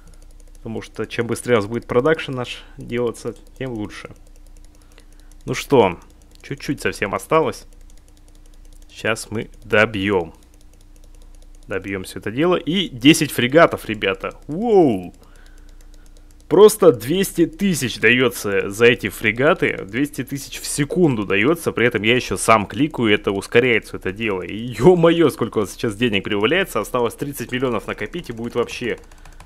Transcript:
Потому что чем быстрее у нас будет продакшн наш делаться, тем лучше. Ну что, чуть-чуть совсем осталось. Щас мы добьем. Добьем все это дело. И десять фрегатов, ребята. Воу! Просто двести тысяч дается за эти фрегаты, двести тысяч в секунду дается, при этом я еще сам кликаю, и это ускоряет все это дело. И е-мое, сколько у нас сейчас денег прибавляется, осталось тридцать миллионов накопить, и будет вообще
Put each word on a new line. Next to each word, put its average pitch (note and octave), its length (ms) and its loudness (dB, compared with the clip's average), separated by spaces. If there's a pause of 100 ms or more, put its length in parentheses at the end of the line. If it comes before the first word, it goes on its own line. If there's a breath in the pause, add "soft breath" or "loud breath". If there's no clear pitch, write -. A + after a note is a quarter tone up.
(540 soft breath)
Потому A2 260 -12
что - 240 -10
чем A#2+ 220 -4
быстрее A#2+ 280 0
у - 20 6
нас G2+ 100 2
будет A#2 200 -6
продакшн C#3+ 460 0
наш B2 300 -10 (160)
делаться, A#2+ 560 -6 (240)
тем B2+ 140 -8
лучше. G#2 380 -10 (1300 soft breath)
Ну A#2+ 80 -8
что, G#2+ 460 4 (440)
чуть-чуть - 380 -8
совсем G2 340 -4
осталось. D3+ 520 -2 (1200)
Щас - 420 -6
мы G#2+ 200 -8 (140)
добьем. G#2 680 0 (1300)
Добьем F#2+ 380 -6
все - 160 -12
это G#2 100 -6
дело. E3 260 0
И F3 320 -4
десять C3 420 2
фрегатов, C3 540 2
ребята. G2+ 640 -4
Воу! D#3 680 2 (1400 soft breath)
Просто G3 400 8
двести D#3 540 0
тысяч C#3+ 520 -2
дается A2 720 2
за G#2 160 2
эти B2 240 4
фрегаты, B2+ 800 -2
двести C3+ 360 -6
тысяч - 380 -10
в - 60 -12
секунду C#3+ 580 0
дается, G#2 480 0
при A2+ 140 2
этом G#2+ 160 0
я A2 120 4
еще G#2+ 220 -2
сам G#2+ 300 4
кликаю, A#2+ 420 0
и G#2 60 6
это G#2 180 -2
ускоряет A#2 540 2
все - 100 -14
это F#2+ 160 -6
дело. G2+ 300 -6
И F#2 120 -10
е-мое, D#3+ 760 4
сколько - 260 -6
у A2 60 2
нас F#2+ 100 -6
сейчас A2 240 -6
денег G#2 280 0
прибавляется, A2+ 560 0
осталось A#2 340 -2
тридцать C3+ 380 -8
миллионов B2 340 -4
накопить, G#2 420 -10
и A#2+ 60 -10
будет A2+ 200 -10
вообще A#2 440 -4 (480 loud breath)